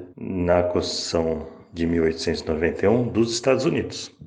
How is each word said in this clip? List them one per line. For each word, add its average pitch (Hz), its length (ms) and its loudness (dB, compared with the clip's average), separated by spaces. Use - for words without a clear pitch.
na 87 460 2
Constituição 82 880 -2
de 85 140 -2
mil 82 180 2
oitocentos 80 380 0
e - 40 -12
noventa 80 400 0
e - 20 4
um 120 200 2
dos 113 240 0
Estados - 320 2
Unidos, - 500 -4